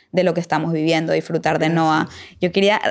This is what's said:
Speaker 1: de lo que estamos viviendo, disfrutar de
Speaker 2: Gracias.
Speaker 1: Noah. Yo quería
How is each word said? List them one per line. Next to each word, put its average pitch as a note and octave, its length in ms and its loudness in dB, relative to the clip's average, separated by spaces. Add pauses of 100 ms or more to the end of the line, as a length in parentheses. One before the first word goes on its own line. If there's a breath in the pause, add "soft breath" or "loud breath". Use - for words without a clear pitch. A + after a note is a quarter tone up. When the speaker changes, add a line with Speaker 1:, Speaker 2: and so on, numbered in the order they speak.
(120)
Speaker 1:
de F3 120 2
lo E3+ 120 2
que F3 40 0
estamos D#3 320 -2
viviendo, D#3+ 400 0
disfrutar D#3+ 460 -2
de D#3 120 0
Speaker 2:
Gracias. E3+ 140 0
Speaker 1:
Noah. D#3+ 240 2 (320 loud breath)
Yo F3+ 120 0
quería G3 280 2 (120)